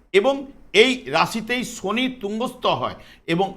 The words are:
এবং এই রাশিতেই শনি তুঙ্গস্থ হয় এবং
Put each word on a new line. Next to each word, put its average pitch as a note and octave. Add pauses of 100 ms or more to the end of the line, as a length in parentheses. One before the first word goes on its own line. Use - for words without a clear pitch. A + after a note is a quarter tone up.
(120)
এবং C4 (260)
এই A#3+
রাশিতেই G#3+
শনি A3+
তুঙ্গস্থ G#3+
হয় B2 (320)
এবং F#3